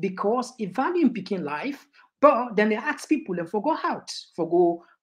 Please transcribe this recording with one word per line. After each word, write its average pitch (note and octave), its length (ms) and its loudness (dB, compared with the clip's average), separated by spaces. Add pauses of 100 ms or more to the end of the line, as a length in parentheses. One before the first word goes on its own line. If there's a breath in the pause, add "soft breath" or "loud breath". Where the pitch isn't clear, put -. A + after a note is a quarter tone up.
because G3+ 580 -2
he G#3+ 80 -4
value D#4+ 400 2
in A#3+ 60 4
picking F#3 320 -6
life. D3+ 420 -8 (340 soft breath)
But B3 360 4
then G#3+ 120 4
they G#3+ 80 0
ask D4 320 -6
people F#3+ 300 -2
and E3 100 -4
for G#3 140 -4
go D4+ 200 0
out, C#4+ 300 -6 (240)
for E3 140 -4
go E3+ 340 4 (180 loud breath)